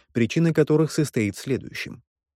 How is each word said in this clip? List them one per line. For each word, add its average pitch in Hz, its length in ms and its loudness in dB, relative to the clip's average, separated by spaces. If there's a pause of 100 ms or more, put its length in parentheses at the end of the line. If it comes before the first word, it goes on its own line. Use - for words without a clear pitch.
(120)
причина 160 400 2
которых 151 380 4
состоит 120 460 -2
в - 40 -14
следующем. - 600 -6 (340)